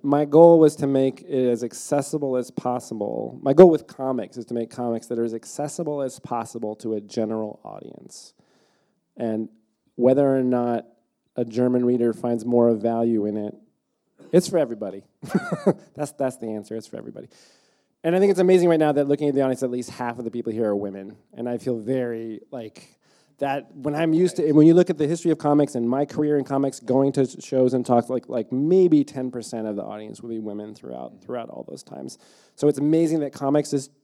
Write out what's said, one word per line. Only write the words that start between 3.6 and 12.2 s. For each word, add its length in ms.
with 200
comics 480
is 100
to 80
make 160
comics 380
that 100
are 60
as 100
accessible 680
as 180
possible 560
to 180
a 60
general 640
audience. 680
And 320
whether 280
or 80
not 420
a 100
German 400
reader 280
finds 320